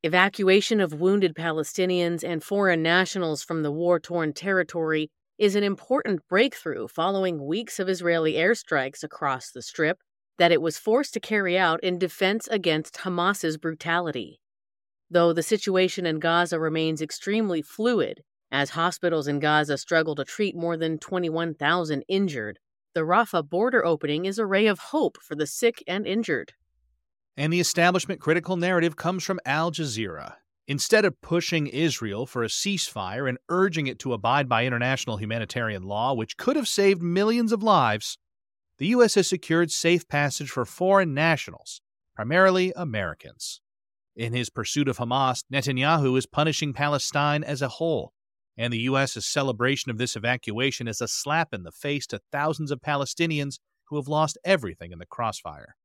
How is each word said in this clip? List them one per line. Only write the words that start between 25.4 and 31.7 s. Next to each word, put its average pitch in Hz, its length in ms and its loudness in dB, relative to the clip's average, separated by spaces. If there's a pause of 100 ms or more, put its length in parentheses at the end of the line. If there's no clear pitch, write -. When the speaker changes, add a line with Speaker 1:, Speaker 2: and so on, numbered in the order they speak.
Speaker 1:
sick - 400 0
and 196 200 -4
injured. 185 460 -2 (840)
Speaker 2:
And 156 160 0
the 175 60 2
establishment 175 600 2
critical 170 380 0
narrative 170 380 0
comes 180 280 -4
from 190 220 -4
Al 156 260 0
Jazeera. 110 600 -6 (360)
Instead 208 360 4
of - 160 -2
pushing 165 460 -2
Israel 120 580 -2